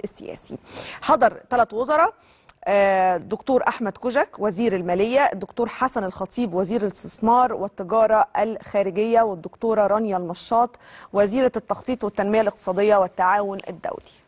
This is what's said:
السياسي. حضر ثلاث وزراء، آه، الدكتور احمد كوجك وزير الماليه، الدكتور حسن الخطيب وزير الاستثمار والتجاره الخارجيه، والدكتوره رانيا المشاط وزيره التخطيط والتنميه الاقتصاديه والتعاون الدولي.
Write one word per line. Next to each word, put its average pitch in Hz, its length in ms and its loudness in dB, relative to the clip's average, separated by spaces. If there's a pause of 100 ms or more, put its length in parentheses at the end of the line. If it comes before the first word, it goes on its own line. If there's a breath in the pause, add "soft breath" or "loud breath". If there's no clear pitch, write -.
السياسي. - 540 -14 (420 loud breath)
حضر 240 400 2 (100)
ثلاث 233 240 2
وزراء، 302 400 2 (500 soft breath)
آه، 190 520 4
الدكتور 208 520 -2
احمد 220 300 -4
كوجك 247 400 -2
وزير 202 380 0
الماليه، 190 440 0 (120)
الدكتور 202 360 -6
حسن 254 360 -4
الخطيب 190 500 -6
وزير 196 280 -2
الاستثمار 220 680 0
والتجاره 214 720 0 (140)
الخارجيه، 214 840 0
والدكتوره 208 640 -2
رانيا 208 300 0
المشاط 226 600 -2 (360 loud breath)
وزيره 208 440 2
التخطيط 226 480 -6
والتنميه 208 360 0
الاقتصاديه 202 560 2
والتعاون 196 640 0 (100)
الدولي. - 440 -10 (160)